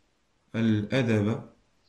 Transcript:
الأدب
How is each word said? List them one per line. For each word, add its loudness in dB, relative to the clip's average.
الأدب 0